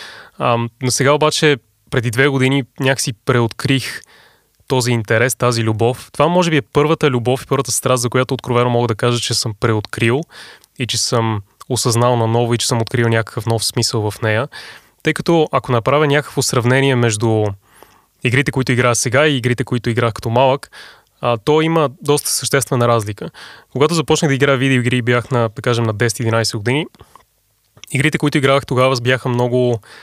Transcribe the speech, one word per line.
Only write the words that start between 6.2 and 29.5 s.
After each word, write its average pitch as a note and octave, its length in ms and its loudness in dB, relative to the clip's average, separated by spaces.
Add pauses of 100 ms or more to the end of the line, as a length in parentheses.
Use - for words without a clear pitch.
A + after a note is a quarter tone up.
може F3 220 2
би D#3+ 60 2
е C#3 60 0
първата D3+ 480 0
любов B2 320 -2
и - 40 -20
първата C3+ 260 -2
страст, B2+ 300 0
за A#2+ 80 -2
която B2+ 240 0
откровено B2 360 0
мога A#2+ 180 0
да A2 60 0
кажа, A#2+ 260 -2
че A#2 140 -4
съм A2 260 -2
преоткрил A2+ 600 0 (580)
и B2+ 80 -4
че - 120 -4
съм A2+ 420 0 (280)
осъзнал A#2+ 480 2
наново A#2 380 2
и A#2 40 0
че - 80 -4
съм A#2 160 0
открил A#2 260 0
някакъв A2+ 380 -2
нов A2+ 180 0
смисъл A2 460 -2
в - 120 -10
нея. A2+ 260 0 (540)
Тъй D#3 120 0
като E3 380 2
ако C3 200 -2
направя C3+ 340 2
някакво C#3+ 360 0
сравнение C3 540 2
между A2 480 2 (800)
игрите, B2+ 280 0
които C3 200 -2
играя A#2+ 220 2
сега C3+ 340 2
и C#3+ 80 0
игрите, A#2+ 280 -2
които B2 260 -4
играх A#2 220 0
като - 180 -6
малък, C3 400 0 (500)
а, A#2+ 160 0
то D3+ 240 2
има D#3+ 300 2 (120)
доста D3 280 0
съществена B2+ 580 0
разлика. G#2+ 420 -2 (420)
Когато D#3 220 2
започнах D#3 340 0
да C#3 60 2
играя C#3 240 2
видеоигри, B2+ 440 0
бях A#2+ 280 0
на, A#2+ 260 2
да A2 60 -12
кажем, A#2 220 0
на A2+ 80 0
десет-единайсет A2+ 640 -2
години, B2 300 -2 (1080)
игрите, C#3+ 260 0
които D3 200 0
играх C#3 280 2
тогава, C3 360 0
бяха B2+ 260 0
много... B2 520 0 (220)